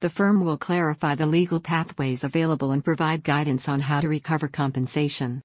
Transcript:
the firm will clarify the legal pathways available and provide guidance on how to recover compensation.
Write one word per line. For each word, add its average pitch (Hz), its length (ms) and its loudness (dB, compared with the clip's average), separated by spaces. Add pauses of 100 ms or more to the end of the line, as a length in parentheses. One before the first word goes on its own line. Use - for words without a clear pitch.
the 175 80 0
firm 202 340 2
will 156 140 0
clarify 156 560 0
the 156 100 0
legal 165 340 2
pathways 160 640 -2
available 147 500 0
and 139 120 0
provide 160 400 0
guidance 147 460 0
on 139 100 0
how 143 220 0
to 160 80 0
recover 151 380 -2
compensation. 135 960 -2